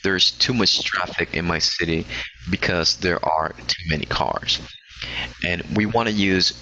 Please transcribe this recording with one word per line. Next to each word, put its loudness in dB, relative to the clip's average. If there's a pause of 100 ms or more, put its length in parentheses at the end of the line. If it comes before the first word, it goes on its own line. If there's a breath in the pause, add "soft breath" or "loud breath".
there's 2
too 0
much 2
traffic -2
in 0
my 2
city 0 (440 loud breath)
because 2
there 0
are 0 (140)
too -4
many 0
cars. -2 (880 loud breath)
And 0 (140)
we 4
wanna 2
use 4